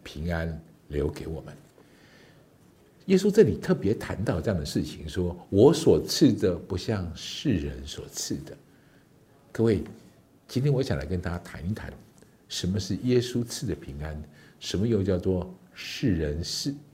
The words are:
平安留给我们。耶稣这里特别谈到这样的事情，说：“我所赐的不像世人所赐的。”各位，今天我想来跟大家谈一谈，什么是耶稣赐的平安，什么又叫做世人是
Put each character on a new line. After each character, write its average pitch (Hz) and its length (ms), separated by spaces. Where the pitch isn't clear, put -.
平 82 300
安 82 260
留 71 200
给 - 180
我 80 160
们。 - 120
耶 185 120
稣 196 120
这 214 120
里 117 160
特 - 160
别 98 180
谈 92 320
到 90 160
这 110 100
样 92 80
的 76 60
事 90 180
情， 78 240
说 85 300
：“我 123 240
所 92 280
赐 - 300
的 98 220
不 90 200
像 95 400
世 - 360
人 71 360
所 - 240
赐 - 260
的。” - 200
各 113 100
位， 107 220
今 123 140
天 147 100
我 131 100
想 101 140
来 67 80
跟 87 160
大 87 100
家 87 100
谈 - 280
一 107 60
谈， - 180
什 - 180
么 95 140
是 98 220
耶 123 180
稣 107 240
赐 - 220
的 87 80
平 71 280
安， 76 160
什 - 200
么 107 100
又 107 140
叫 95 160
做 92 360
世 - 380
人 78 300
是 - 320